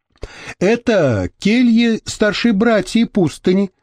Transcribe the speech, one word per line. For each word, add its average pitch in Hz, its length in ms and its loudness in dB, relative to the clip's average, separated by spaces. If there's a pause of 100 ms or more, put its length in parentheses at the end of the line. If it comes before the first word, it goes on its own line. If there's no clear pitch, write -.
(600)
«Это 175 720 0 (100)
кельи 233 680 2
старшей 214 460 -2
братьи 226 520 0
пустыни», 190 680 -2 (100)